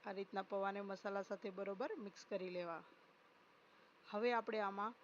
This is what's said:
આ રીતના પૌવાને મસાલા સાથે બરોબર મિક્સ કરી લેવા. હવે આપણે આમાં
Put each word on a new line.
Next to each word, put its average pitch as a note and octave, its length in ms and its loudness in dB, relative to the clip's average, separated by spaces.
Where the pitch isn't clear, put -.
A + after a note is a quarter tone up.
આ G#3 80 -2
રીતના G3 300 0
પૌવાને G3 400 2
મસાલા G3 400 -2
સાથે G3 280 -2
બરોબર G3 460 -2
મિક્સ G3+ 280 -8
કરી F#3 260 -2
લેવા. F3 320 -4
હવે A3+ 240 4
આપણે A3 280 4
આમાં G3+ 440 0